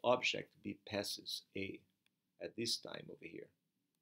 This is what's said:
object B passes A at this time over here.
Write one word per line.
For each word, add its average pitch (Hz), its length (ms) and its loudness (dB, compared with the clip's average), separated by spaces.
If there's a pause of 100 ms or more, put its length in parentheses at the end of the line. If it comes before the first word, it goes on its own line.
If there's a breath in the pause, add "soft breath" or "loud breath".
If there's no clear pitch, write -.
object 123 480 4 (120)
B 101 140 -4 (100)
passes - 560 -2 (120)
A 98 240 -4 (640)
at 87 160 -6
this 117 200 0
time - 320 -8
over - 160 -12
here. - 220 -10 (540)